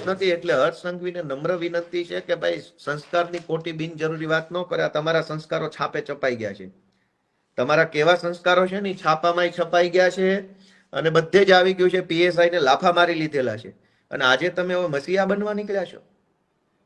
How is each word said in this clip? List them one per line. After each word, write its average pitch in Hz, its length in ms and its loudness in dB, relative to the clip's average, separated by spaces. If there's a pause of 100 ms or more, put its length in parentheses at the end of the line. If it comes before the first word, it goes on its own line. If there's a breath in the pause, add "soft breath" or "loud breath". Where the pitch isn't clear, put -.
નથી. 190 200 -2
એટલે 170 280 0
હર્ષ 147 220 2
સંઘવીને 175 460 -8
નમ્ર 151 340 -4
વિનંતી 170 480 -6
છે 175 160 -8
કે 175 140 -4
ભાઈ 165 280 -2 (160)
સંસ્કારની 175 600 -4
ખોટી 165 340 -6
બિનજરૂરી 160 540 -6
વાત 160 260 -2
ન 180 100 -4
કરે. 165 200 -2
આ 156 60 0
તમારા 156 320 0
સંસ્કારો 156 480 -6
છાપે 151 320 -6
ચપાઈ 131 360 -4
ગયા 107 160 -6
છે, 95 180 -16 (880)
તમારા 151 280 4
કેવા 160 300 4
સંસ્કારો 175 520 0
છે 190 140 -4
ને 196 100 -4
ઈ 185 40 -6
છાપામાંય 170 680 0
છપાઈ 175 300 2
ગયા 180 200 4
છે 190 300 0 (520 soft breath)
અને 156 180 0
બધે 165 340 4
જ 190 80 6
આવી 185 220 6
ગયું 180 160 2
છે. 185 100 0
પી 170 220 0
એસ 170 160 2
આઈ 170 120 6
ને 175 100 0
લાફા 143 320 4
મારી 170 220 4
લીધેલા 147 420 -2
છે 107 120 -14 (420)
અને 135 140 -4
આજે 131 240 4
તમે 180 260 -4
હવે 180 120 0
મસીહા 170 380 0
બનવા 202 280 -2
નીકળ્યા 208 320 -4
છો. - 160 -18 (840)